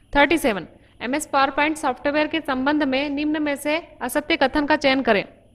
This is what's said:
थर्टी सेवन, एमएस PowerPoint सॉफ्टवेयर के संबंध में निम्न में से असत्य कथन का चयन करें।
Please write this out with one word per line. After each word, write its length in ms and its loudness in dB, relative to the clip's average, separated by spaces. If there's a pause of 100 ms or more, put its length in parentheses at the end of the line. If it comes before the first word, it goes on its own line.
(160)
थर्टी 220 4
सेवन, 300 -2 (340)
एमएस 340 -4
PowerPoint 400 2
सॉफ्टवेयर 520 -2
के 140 -4
संबंध 420 -2
में 260 -2
निम्न 340 -2
में 120 -2
से 460 -6
असत्य 360 -2
कथन 280 0
का 100 2
चयन 260 2
करें। 240 2 (280)